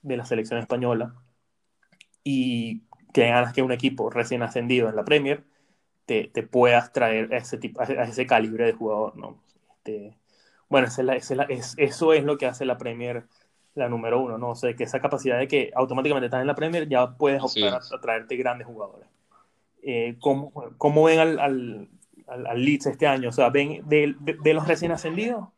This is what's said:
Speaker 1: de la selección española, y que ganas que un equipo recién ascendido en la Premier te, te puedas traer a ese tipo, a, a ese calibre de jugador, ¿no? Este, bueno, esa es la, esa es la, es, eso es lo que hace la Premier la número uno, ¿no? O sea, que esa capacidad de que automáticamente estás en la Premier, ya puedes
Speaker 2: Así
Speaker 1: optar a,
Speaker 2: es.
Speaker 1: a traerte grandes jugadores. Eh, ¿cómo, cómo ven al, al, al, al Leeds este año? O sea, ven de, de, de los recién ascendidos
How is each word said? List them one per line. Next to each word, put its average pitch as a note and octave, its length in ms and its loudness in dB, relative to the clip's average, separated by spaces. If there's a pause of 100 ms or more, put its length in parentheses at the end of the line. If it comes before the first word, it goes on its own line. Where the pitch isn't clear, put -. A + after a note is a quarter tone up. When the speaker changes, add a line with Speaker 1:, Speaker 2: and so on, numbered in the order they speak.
Speaker 1:
de C3 160 -6
la A#2 80 -8
selección A2+ 340 -2
española, A#2+ 560 -2 (1080)
y B2 600 -2 (300)
que A#2+ 160 6
ganas B2 240 2
que C3+ 80 2
un B2+ 100 0
equipo B2 380 -2
recién A#2+ 340 -2
ascendido A#2+ 460 0
en G#2+ 60 -6
la A2 100 -2
Premier D3 380 2 (640)
te, A2 220 0
te A2+ 160 -6
puedas A#2+ 480 4
traer A2+ 420 0
a B2 40 -2
ese A#2+ 200 -8
tipo, - 240 -10
a, A#2 40 0
a B2 180 -2
ese A#2 220 -4
calibre A2+ 400 2
de A2+ 80 4
jugador, A2 420 -4
¿no? - 260 -16 (360)
Este, G#2 400 -12 (560)
bueno, C3 140 6
esa B2+ 160 -4
es B2+ 40 0
la, C3 80 2
esa B2+ 200 -6
es - 20 -2
la, C3+ 80 0
es, B2 320 -8
eso D#3+ 360 2
es C#3+ 120 4
lo D3 140 -2
que C3 80 -2
hace B2 180 -6
la B2 140 -2
Premier A#2+ 480 -8 (480)
la B2 140 -2
número A#2 320 0
uno, A#2 180 -6
¿no? A#2+ 120 -6
O A#2 40 -8
sea, A#2+ 200 -4
que B2 100 -6
esa B2+ 160 -4
capacidad B2+ 380 -2
de C3 80 -2
que C#3 280 0
automáticamente C3 520 0
estás B2+ 140 -2
en C3+ 60 -2
la C#3+ 80 0
Premier, D#3+ 340 -4
ya B2 260 2
puedes C#3 280 2
Speaker 2:
Así A#2 200 -2
Speaker 1:
optar G#2 180 0
a, - 40 -20
Speaker 2:
es. - 80 -12
Speaker 1:
a - 80 -12
traerte A2+ 360 -4
grandes B2 300 -4
jugadores. G#2+ 400 -14 (760)
Eh, A#2+ 360 -4
¿cómo, C#3 320 0 (260)
cómo D3+ 260 6
ven D#3+ 160 8
al, D#3+ 200 4
al, B2 500 -2 (380)
al, B2+ 200 -12
al A#2+ 180 -2
Leeds C#3+ 220 2
este D3 200 0
año? C3 220 0
O - 20 -4
sea, B2 200 4
ven C#3+ 360 0
de, D3 320 2
de, D3+ 220 -6
de D#3 140 6
los D#3 120 -2
recién E3+ 240 0
ascendidos F#3+ 680 -6